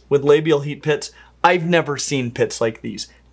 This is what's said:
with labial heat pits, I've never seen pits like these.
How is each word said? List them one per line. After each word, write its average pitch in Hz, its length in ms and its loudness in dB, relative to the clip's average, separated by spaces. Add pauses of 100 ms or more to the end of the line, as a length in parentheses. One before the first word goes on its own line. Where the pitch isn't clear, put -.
with 139 160 2
labial 147 360 4
heat 143 220 -10
pits, 147 280 -2 (340)
I've 175 220 2
never 151 320 0
seen 127 320 -4
pits 117 280 -2
like 117 220 -2
these. 107 280 -12 (240)